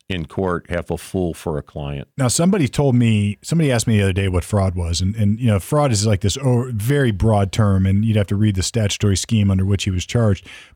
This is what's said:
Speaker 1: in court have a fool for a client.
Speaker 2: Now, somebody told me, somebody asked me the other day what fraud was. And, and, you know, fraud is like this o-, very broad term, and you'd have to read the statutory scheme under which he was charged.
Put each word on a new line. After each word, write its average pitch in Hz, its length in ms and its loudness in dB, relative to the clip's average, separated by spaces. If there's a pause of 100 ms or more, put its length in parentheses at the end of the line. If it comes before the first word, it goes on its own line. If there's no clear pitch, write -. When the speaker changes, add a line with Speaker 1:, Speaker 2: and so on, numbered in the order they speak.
Speaker 1:
in 87 180 -4
court 90 420 -4
have 87 220 -4
a 85 80 -4
fool 90 340 -4
for 80 240 -8
a 71 60 -6
client. 71 460 -10 (100)
Speaker 2:
Now, 131 80 0
somebody 170 420 2
told 139 280 0
me, 104 440 2
somebody 156 300 0
asked 117 160 0
me 110 120 2
the 101 40 4
other 98 100 2
day 98 160 0
what 90 140 0
fraud 95 320 0
was. 85 260 -4
And, 95 140 0
and, 107 240 0
you 127 80 -2
know, 101 140 2
fraud 147 320 0
is 104 140 0
like 110 160 2
this 101 160 0
o-, 127 340 0
very 120 400 0
broad 101 400 2
term, 98 340 2
and 101 180 2
you'd 110 120 2
have 101 120 2
to 101 80 -2
read 104 200 2
the 92 80 0
statutory 104 520 0
scheme 104 340 0
under 95 140 2
which 98 200 0
he 101 60 -2
was 90 140 -2
charged. 110 400 0 (320)